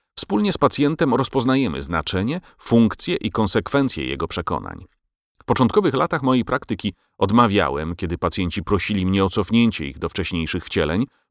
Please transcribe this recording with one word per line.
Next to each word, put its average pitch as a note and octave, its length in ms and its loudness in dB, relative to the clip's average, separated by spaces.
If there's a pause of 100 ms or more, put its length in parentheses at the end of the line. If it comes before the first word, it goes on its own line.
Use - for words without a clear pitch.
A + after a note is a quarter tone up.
(180)
wspólnie G#3 360 0
z - 40 -4
pacjentem D3 560 0
rozpoznajemy B2+ 680 0
znaczenie, F#2+ 600 -2 (160)
funkcje A#2 580 2
i - 160 -4
konsekwencje A2+ 760 0
jego C#2 220 -4
przekonań. G1+ 580 -6 (560)
W - 40 -20
początkowych G#3 480 2
latach D3+ 300 0
mojej B2+ 220 2
praktyki A2 480 -4 (240)
odmawiałem, F#2+ 800 2
kiedy E2+ 220 -6
pacjenci F2+ 460 -2
prosili G2+ 420 0
mnie F#2+ 200 2
o F#2 40 2
cofnięcie G#2+ 580 2
ich C2+ 120 -12
do E2 100 -4
wcześniejszych F2 560 -4
wcieleń, F2 400 0 (240)